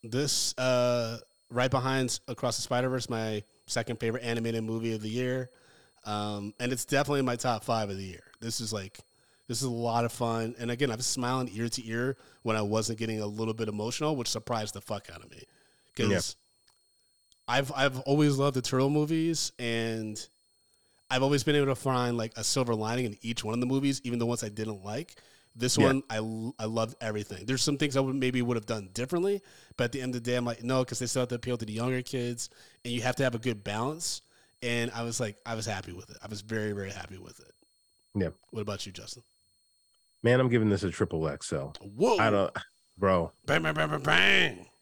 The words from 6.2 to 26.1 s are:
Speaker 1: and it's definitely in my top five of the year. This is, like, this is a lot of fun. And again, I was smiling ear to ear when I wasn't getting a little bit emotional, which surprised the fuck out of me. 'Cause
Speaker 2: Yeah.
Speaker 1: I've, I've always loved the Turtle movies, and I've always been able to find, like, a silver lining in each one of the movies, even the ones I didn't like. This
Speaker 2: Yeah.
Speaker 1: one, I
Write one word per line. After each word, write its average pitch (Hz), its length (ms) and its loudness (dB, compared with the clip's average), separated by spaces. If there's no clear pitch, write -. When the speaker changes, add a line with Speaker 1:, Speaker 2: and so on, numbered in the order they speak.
Speaker 1:
and 123 140 0
it's 123 100 -4
definitely 139 360 2
in 135 60 2
my 123 120 0
top 117 260 0
five 113 260 0
of 98 60 -4
the 98 80 -8
year. 92 200 -12
This 113 180 -4
is, 110 140 -6
like, 95 260 -8
this 117 120 -4
is 135 40 -2
a 127 80 -2
lot 117 320 2
of 117 80 0
fun. 113 480 -2
And 120 100 -4
again, 123 220 0
I 113 60 -4
was 123 80 -4
smiling 127 480 0
ear 113 160 -2
to 113 180 -8
ear 120 300 -2
when 110 140 2
I 107 40 2
wasn't 107 380 0
getting 110 220 -2
a 104 40 -2
little 110 280 -2
bit 110 160 -4
emotional, 127 480 -2
which 123 100 -4
surprised 110 460 -4
the 101 80 -12
fuck - 320 -8
out 92 100 -16
of - 80 -20
me. - 120 -20
'Cause 113 140 2
Speaker 2:
Yeah. 95 120 4
Speaker 1:
I've, 131 260 2
I've 131 280 2
always 143 360 4
loved 139 200 2
the 127 40 0
Turtle 135 280 2
movies, 156 680 0
and 113 680 -2
I've 131 100 4
always 139 200 4
been 147 140 4
able 143 80 6
to 135 100 2
find, 123 420 2
like, 117 200 -2
a 110 60 -6
silver 120 300 2
lining 113 300 0
in 104 180 -4
each 113 220 -4
one 110 100 -2
of 120 60 0
the 123 60 2
movies, 135 400 2
even 120 120 -2
the 117 80 2
ones 117 200 -2
I 107 40 -6
didn't 107 320 -6
like. 107 400 -8
This 120 240 0
Speaker 2:
Yeah. 139 100 8
Speaker 1:
one, 135 220 4
I 110 100 -2